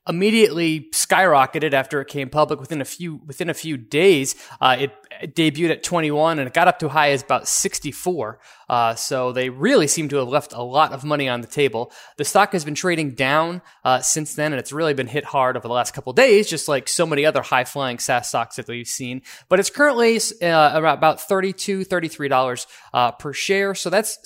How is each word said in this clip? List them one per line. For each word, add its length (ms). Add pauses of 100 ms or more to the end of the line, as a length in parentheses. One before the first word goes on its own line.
immediately 840
skyrocketed 800
after 280
it 80
came 200
public. 300
Within 220
a 40
few, 400
within 240
a 60
few 220
days, 580 (260)
uh, 160
it 600
debuted 340
at 140
twenty-one 560
and 80
it 40
got 140
up 140
to 80
high 240
as 100
about 240
sixty-four. 960 (280)
Uh, 280
so 340
they 200
really 360
seem 220
to 80
have 100
left 260
a 100
lot 300
of 120
money 240
on 140
the 40
table. 460 (240)
The 80
stock 300
has 100
been 100
trading 400
down, 480 (220)
uh, 160
since 340
then, 180
and 60
it's 140
really 220
been 120
hit 200
hard 300
over 120
the 60
last 200
couple 160
of 60
days, 340
just 160
like 220
so 180
many 180
other 180
high-flying 580
SaaS 300
stocks 260
that 100
we've 220
seen. 340 (260)
But 120
it's 100
currently, 480 (240)
uh, 320
around 240
about 220
thirty-two, 640
thirty-three 420
dollars, 400 (260)
uh, 200
per 200
share. 440
So 140
that's 360